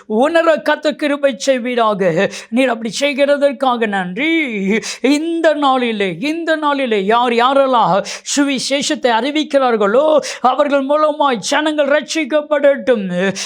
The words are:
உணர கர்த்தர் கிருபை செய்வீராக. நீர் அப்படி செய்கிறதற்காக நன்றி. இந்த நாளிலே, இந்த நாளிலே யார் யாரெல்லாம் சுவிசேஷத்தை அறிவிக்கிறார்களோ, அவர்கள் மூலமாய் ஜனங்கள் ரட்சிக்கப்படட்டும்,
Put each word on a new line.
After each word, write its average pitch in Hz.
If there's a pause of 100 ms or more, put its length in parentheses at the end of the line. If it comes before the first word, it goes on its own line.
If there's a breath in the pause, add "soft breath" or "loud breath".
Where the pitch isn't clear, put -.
உணர 311
கர்த்தர் 302
கிருபை 285 (100)
செய்வீராக. 214 (180 loud breath)
நீர் 254
அப்படி 226
செய்கிறதற்காக 277
நன்றி. 214 (220 loud breath)
இந்த 320
நாளிலே, 240
இந்த 320
நாளிலே 269
யார் 240
யாரெல்லாம் 240 (340 loud breath)
சுவிசேஷத்தை 277
அறிவிக்கிறார்களோ, 262 (220 loud breath)
அவர்கள் 269
மூலமாய் 294
ஜனங்கள் 302
ரட்சிக்கப்படட்டும், 277 (100)